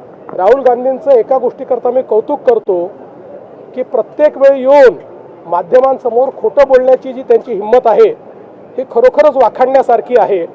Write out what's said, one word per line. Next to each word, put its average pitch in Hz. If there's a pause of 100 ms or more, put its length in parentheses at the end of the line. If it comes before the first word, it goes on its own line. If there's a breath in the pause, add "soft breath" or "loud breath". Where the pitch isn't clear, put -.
(380)
राहुल 226
गांधींचं 254
एका 254
गोष्टीकरता 247
मी 254
कौतुक 226
करतो 220 (1000)
की 254
प्रत्येक 294
वेळी 277
येऊन 262 (540)
माध्यमांसमोर 240 (120)
खोटं 262
बोलण्याची 254
जी 254
त्यांची 233
हिंमत 214
आहे, 220 (680)
ही 262
खरोखरच 254
वाखाणण्यासारखी 247
आहे. 185